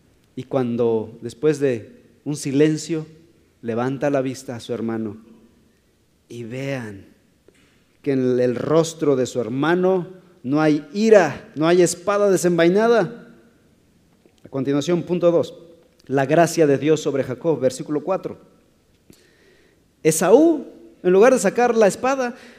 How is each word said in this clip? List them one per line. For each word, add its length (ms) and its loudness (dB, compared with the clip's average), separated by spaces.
Y 40 -12
cuando, 800 -4
después 380 -2
de 400 -4
un 140 -6
silencio, 680 -2
levanta 480 -4
la 120 0
vista 340 -10
a 60 -14
su 120 -10
hermano 440 -6
y 160 -14
vean 600 -10
que 120 -2
en 260 0
el 160 0
rostro 640 0
de 80 0
su 160 -6
hermano 680 0
no 200 -2
hay 320 0
ira, 640 4
no 100 0
hay 140 4
espada 500 0
desenvainada. 960 2
A 60 -20
continuación, 560 -2
punto 260 0
dos, 260 0
la 200 0
gracia 400 2
de 120 2
Dios 240 0
sobre 240 -4
Jacob, 340 -4
versículo 420 -4
cuatro. 360 -6
Esaú, 640 4
en 80 2
lugar 220 6
de 60 0
sacar 360 0
la 120 4
espada, 500 -4